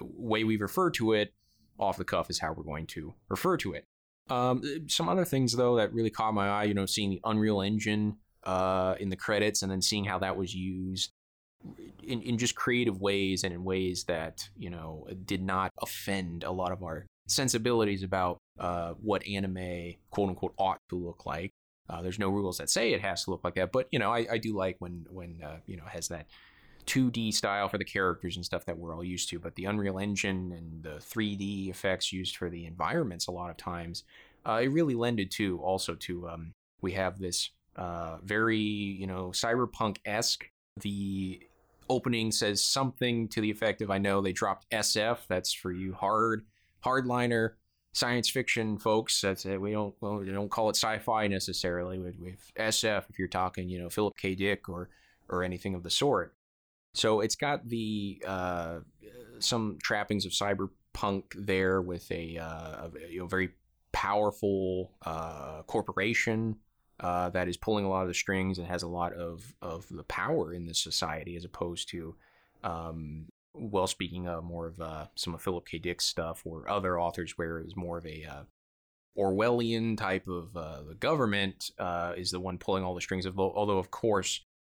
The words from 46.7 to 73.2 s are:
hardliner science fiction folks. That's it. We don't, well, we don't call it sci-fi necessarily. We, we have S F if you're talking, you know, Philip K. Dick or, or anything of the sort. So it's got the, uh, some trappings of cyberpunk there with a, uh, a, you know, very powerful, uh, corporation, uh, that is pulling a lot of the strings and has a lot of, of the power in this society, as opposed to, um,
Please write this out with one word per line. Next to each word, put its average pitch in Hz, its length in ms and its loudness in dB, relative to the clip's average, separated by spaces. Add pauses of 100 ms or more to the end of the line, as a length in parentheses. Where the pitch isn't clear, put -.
hardliner 120 680 2 (400)
science 123 360 2
fiction 110 500 0
folks. 110 420 2
That's 95 260 0
it. 95 140 -2
We 101 120 -2
don't, 104 280 -2
well, 104 160 -2
we 98 140 -4
don't 101 200 -2
call 110 200 2
it 101 60 0
sci-fi 110 520 2
necessarily. 92 720 -2
We, 90 200 -6
we 87 120 -12
have 95 100 -16 (160)
S 110 260 2
F 107 280 2
if - 80 -10
you're 92 100 0
talking, 92 400 -2
you 90 100 -6
know, 87 120 -8
Philip 107 260 2
K. 95 180 0
Dick 98 340 0
or, 87 200 -8 (400)
or 90 160 0
anything 90 300 -2
of 87 80 -6
the 87 80 -8
sort. 117 440 2 (600)
So 110 260 4
it's 107 160 2
got 143 320 -2
the, 107 580 -2
uh, 87 540 -2 (580)
some 107 440 0
trappings 104 440 0
of 90 60 -6
cyberpunk 98 920 0 (140)
there 95 440 4
with 87 300 -4
a, 82 280 -4
uh, 82 500 -8
a, - 20 -12 (180)
you 87 120 -6
know, 90 60 -4
very 92 240 2 (420)
powerful, 98 1040 2 (120)
uh, 80 560 -6
corporation, 110 920 0 (440)
uh, 87 300 0
that 90 160 0
is 87 100 -2
pulling 104 280 0
a 95 40 2
lot 95 140 2
of 90 60 0
the 87 60 -4
strings 95 440 0
and 87 80 -6
has 87 160 0
a 85 60 -4
lot 87 240 -2
of, 87 500 -8
of 85 260 -8
the 85 160 -12
power 95 480 -2
in 87 140 -6
this 82 160 -2
society, 80 540 -4
as 85 80 -10
opposed 87 460 -6
to, 80 260 -8 (480)
um, 80 640 -6 (280)